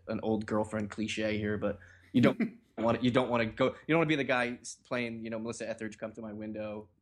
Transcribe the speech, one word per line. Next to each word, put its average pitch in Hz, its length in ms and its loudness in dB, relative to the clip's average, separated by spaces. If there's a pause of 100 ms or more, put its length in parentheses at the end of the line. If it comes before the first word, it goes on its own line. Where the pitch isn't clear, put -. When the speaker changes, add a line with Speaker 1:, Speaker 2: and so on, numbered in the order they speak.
Speaker 1:
an 110 140 -2
old 110 220 2
girlfriend 107 460 -2
cliche 107 480 -2
here, 104 180 0
but 101 220 -2 (340)
you 120 80 6
don't - 180 6 (260)
Speaker 2:
<laughs> - 120 -20
Speaker 1:
wanna, 113 240 2
you 123 100 4
don't 120 200 4
wanna 117 160 2
go, 120 200 2 (200)
you 151 80 2
don't 165 40 6
wanna 160 100 4
be 156 80 4
the 139 80 0
guy 123 360 0
s-, - 160 -14 (100)
playing, 117 380 -4
you 113 60 -6
know, 113 80 -4
Melissa 113 320 -6
Etheridge, 110 280 -6
"Come 110 140 -8
to - 80 -14
My 110 140 -8
Window." 107 540 -8 (140)